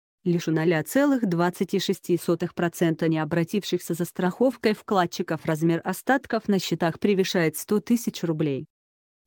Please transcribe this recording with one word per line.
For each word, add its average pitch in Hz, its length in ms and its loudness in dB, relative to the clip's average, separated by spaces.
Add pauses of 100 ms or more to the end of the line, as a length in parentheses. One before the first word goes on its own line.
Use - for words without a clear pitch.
(220)
Лишь 170 260 0
у 160 40 2
ноля 160 320 2
целых 269 420 2
двадцати 175 520 0
шести 175 400 0
сотых 170 360 -2
процента 170 540 0
не 160 100 2
обратившихся 170 760 -2
за 175 100 -2
страховкой 214 720 0
вкладчиков 175 720 -4
размер 165 360 2
остатков 240 640 -2
на 202 120 2
счетах 170 420 -2
превышает 180 560 2
сто 208 240 0
тысяч - 420 -2
рублей. 156 440 -2 (600)